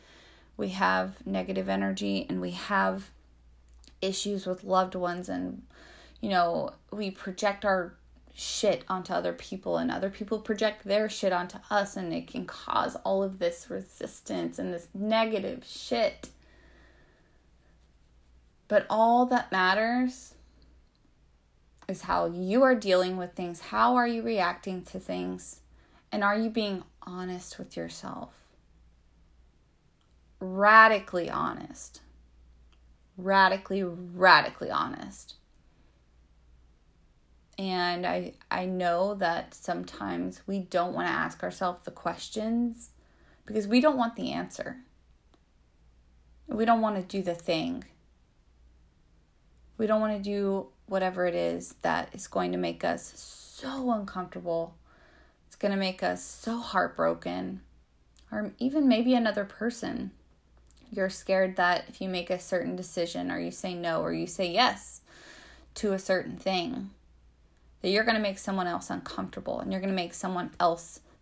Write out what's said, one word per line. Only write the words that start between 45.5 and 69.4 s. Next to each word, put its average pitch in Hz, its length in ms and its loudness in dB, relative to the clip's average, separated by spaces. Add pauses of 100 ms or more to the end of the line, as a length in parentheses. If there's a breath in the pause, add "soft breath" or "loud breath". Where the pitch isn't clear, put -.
We 226 160 0
don't 226 160 6
wanna 214 240 2
do 190 180 -4
the 175 140 -2
thing. - 480 -2 (1900)
We 214 100 0
don't 214 120 4
wanna 214 200 0
do 196 480 0 (180)
whatever 185 400 0
it 175 100 2
is 175 460 -2
that - 340 -2
is - 120 -8
going - 260 0
to - 40 -2
make - 280 -2
us - 320 -2
so - 760 -6
uncomfortable. 175 840 -4 (720 soft breath)
It's - 100 -20
gonna 202 180 0
make 185 260 -2
us 180 220 -2
so - 360 -6
heartbroken. 175 1000 -2 (720)
Or 214 260 -6
even 277 300 2
maybe 240 280 6
another 214 280 2
person. - 680 -6 (800)
You're 190 180 0
scared 190 480 2
that 180 320 2
if - 100 -18
you 190 80 -4
make 180 220 -4
a 185 100 0
certain 180 380 -2
decision, 175 520 -4
or - 80 -4
you 175 140 -4
say 185 220 -8
no, 170 280 -2
or 165 120 -2
you 165 140 -2
say 185 220 -2
yes 202 520 0 (760 loud breath)
to 208 160 0
a 190 80 0
certain 185 380 -2
thing, 185 540 -4 (920)
that 185 80 0
you're 208 140 4
gonna 220 160 2
make 202 180 -2
someone 190 300 -2
else 175 220 -4
uncomfortable, - 720 -6